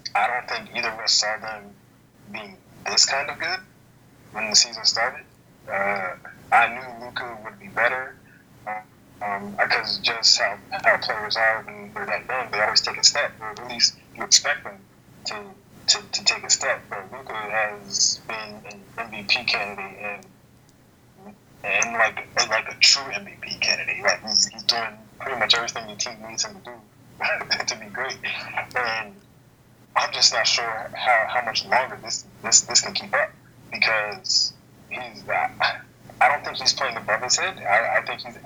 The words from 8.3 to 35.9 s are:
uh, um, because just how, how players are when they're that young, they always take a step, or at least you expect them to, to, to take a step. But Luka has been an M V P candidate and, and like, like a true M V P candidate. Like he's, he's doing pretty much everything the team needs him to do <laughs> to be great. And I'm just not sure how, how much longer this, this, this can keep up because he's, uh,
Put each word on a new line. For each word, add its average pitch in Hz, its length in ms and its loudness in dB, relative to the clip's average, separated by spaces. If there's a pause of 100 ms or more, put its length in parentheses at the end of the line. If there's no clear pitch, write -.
uh, 107 140 -6 (420)
um, 101 300 -4
because - 460 0
just - 420 4
how, - 180 0 (120)
how 101 260 4
players 107 400 -2
are 110 260 2
when 104 320 -14
they're 104 120 -6
that 101 220 -4
young, 131 220 -4
they 107 100 -2
always 110 200 4
take - 160 -4
a - 80 -2
step, - 360 6
or 220 100 -8
at - 200 -10
least - 260 4 (200)
you 127 80 -6
expect - 400 4
them 101 140 -12 (480)
to, 208 180 -8 (420)
to, - 240 2
to - 140 -4
take - 180 2
a - 80 -2
step. - 400 0
But 104 220 -8
Luka - 220 -12
has 104 920 0
been 214 460 -10
an 202 80 -16 (180)
M 226 120 -8
V 214 180 -8
P 123 160 2
candidate 101 580 -4
and, 101 240 -8 (1400)
and - 300 2
like, - 320 2 (220)
like - 200 0
a - 120 -10
true - 320 6
M 98 120 -6
V 98 160 -14
P - 180 -10
candidate. - 440 0
Like 95 200 2
he's, - 260 2
he's - 160 -14
doing 117 340 0 (220)
pretty - 180 -4
much - 160 4
everything - 320 -2
the 104 80 -12
team 117 220 -6 (120)
needs 113 160 -2
him 214 200 -12
to 123 60 -14
do - 920 -4
<laughs> - 0 -
to - 120 -4
be - 100 -14
great. - 300 -6 (600)
And 226 380 -2 (800)
I'm - 180 0
just - 220 4
not 113 120 4
sure - 480 0
how, - 340 4
how 120 180 0
much - 200 -2
longer 214 360 2
this, - 240 -8 (160)
this, - 200 4
this - 180 2
can - 140 -4
keep - 200 -6
up 605 160 2 (400)
because - 800 0 (380)
he's, - 380 -10
uh, - 200 0 (720)